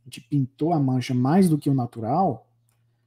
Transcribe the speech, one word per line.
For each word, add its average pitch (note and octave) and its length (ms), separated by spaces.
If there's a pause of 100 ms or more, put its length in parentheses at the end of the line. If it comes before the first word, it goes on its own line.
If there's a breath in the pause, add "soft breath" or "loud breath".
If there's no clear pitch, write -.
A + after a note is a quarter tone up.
a - 40
gente - 160
pintou D3 500
a E3 80
mancha C3 340
mais D3+ 360
do D3+ 80
que D3 120
o C#3 40
natural, B2 760 (600)